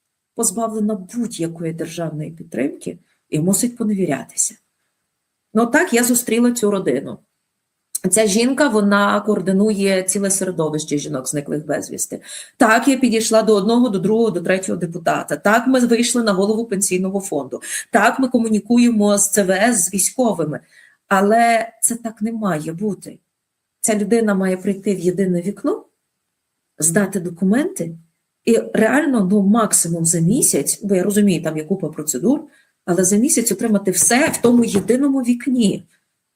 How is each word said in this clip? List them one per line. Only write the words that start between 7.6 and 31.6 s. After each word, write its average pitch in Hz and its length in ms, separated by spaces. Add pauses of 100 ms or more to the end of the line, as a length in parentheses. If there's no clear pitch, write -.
Ця 214 160
жінка, 247 420
вона 202 520
координує 196 840
ціле 196 280
середовище 156 680
жінок, 143 300
зниклих 147 380
безвісти. - 540 (360)
Так, 240 320
я 269 80
підійшла 220 460
до 214 120
одного, 233 340
до 196 100
другого, 220 320
до 170 100
третього 185 380
депутата. 165 580
Так, 226 300
ми 262 140
вийшли 240 420
на 214 100
голову 208 320
пенсійного 190 560
фонду. 131 420 (280)
Так, 220 280
ми 262 100
комунікуємо 220 920
з - 120
Ц 208 120
В 185 80
С, 208 260
з - 180
військовими. 175 680 (480)
Але 220 600 (140)
це - 120
так 226 280
не 226 100
має 165 400
бути. 180 460 (600)
Ця 220 140
людина 208 400
має 185 220
прийти 196 380
в 175 40
єдине 175 420
вікно, 277 440 (960)
здати 190 420
документи 190 800 (460)
і 226 160 (140)
реально, 240 560
ну, 208 120
максимум 190 600
за 165 160
місяць, 185 640
бо 202 120
я 185 80
розумію, 196 400
там 156 140
є 156 80